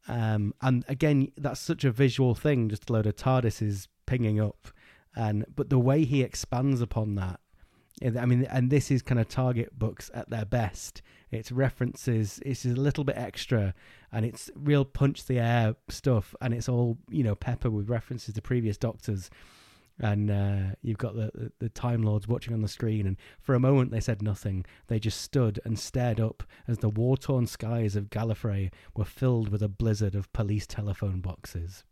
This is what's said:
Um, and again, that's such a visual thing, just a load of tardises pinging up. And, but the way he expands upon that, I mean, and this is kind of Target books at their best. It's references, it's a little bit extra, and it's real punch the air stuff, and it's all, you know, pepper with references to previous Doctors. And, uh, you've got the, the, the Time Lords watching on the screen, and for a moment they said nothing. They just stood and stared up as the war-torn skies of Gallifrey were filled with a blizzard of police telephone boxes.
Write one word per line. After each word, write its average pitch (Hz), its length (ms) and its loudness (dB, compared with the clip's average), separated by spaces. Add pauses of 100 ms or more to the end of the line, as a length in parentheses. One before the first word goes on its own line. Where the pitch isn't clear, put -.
Um, 110 540 0
and 127 260 2
again, 139 500 2
that's 131 220 -4
such - 240 -4
a 131 80 4
visual 127 440 4
thing, 123 340 2
just 107 200 -6
a 120 40 2
load 107 140 2
of 104 80 0
tardises 110 720 0 (180)
pinging 113 340 2
up. - 280 -2 (480)
And, 107 300 0 (100)
but - 140 -2
the 135 100 6
way 135 260 4
he 135 160 2
expands 127 600 0
upon 107 340 -2
that, 92 240 -4 (640)
I 123 220 -2
mean, 123 200 4
and 127 260 0
this 143 180 4
is 131 140 2
kind 120 160 0
of 113 80 2
Target 123 500 -2
books - 360 -6
at - 160 -10
their 110 160 -4
best. - 560 -4 (280)
It's 110 220 -8
references, 123 960 0
it's 131 200 -6
a 123 40 2
little 143 340 0
bit 131 140 -2
extra, 110 560 -2 (380)
and 113 140 -2
it's - 300 -8
real 143 300 2
punch - 400 0
the 123 140 0
air 117 360 4 (140)
stuff, - 520 0
and 117 120 -2
it's 117 140 -4
all, 120 300 2 (120)
you 147 140 0
know, 104 120 2
pepper 120 340 -2
with 107 200 -2
references 117 440 -4
to 110 80 -6
previous 113 360 0
Doctors. 104 520 -4 (680)
And, 104 320 2
uh, 98 500 0
you've 110 160 -2
got 110 180 -4
the, 110 200 -2
the, 113 240 -8
the 113 100 -4
Time 120 320 -2
Lords 104 260 0
watching 117 280 -2
on 107 60 -2
the 107 60 0
screen, 110 380 -2
and 95 120 -2 (220)
for - 140 0
a 120 60 4
moment 131 320 4
they 113 80 -2
said 104 240 -2
nothing. 98 420 -2 (220)
They 113 120 0
just 107 220 -2
stood 113 420 0
and 113 140 -2
stared 120 420 -2
up 110 220 -2 (260)
as 117 120 -2
the 110 100 2
war-torn 123 560 2
skies 113 500 -2
of 101 140 -2
Gallifrey 104 600 -2 (240)
were 107 100 0
filled 117 440 0
with 104 120 0
a 104 80 2
blizzard 104 460 0
of 98 180 -4
police 107 320 -2
telephone 98 540 -4
boxes. 90 720 -8